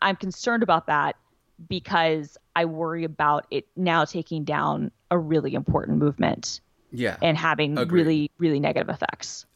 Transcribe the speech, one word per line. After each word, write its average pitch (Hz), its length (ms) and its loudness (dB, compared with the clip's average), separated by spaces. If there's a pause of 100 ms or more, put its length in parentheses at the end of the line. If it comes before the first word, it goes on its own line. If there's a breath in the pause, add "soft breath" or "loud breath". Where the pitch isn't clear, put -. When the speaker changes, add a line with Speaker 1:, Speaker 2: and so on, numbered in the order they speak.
Speaker 1:
I'm 196 140 2
concerned 226 480 -2
about 170 240 2
that 147 300 0 (500)
because 165 680 0 (180)
I 170 80 2
worry 165 400 -4
about 147 480 0
it 143 240 -4
now 165 300 2
taking 160 400 -6
down 151 440 -2 (200)
a 180 80 4
really 156 360 0
important 147 440 0
movement - 640 0 (320)
Speaker 2:
Yeah. 120 280 -2
Speaker 1:
and 160 160 4
having 151 400 0
Speaker 2:
Agreed. 165 220 2
Speaker 1:
really, 156 380 2
really 156 240 2
negative 143 260 0
effects. - 580 -8 (100)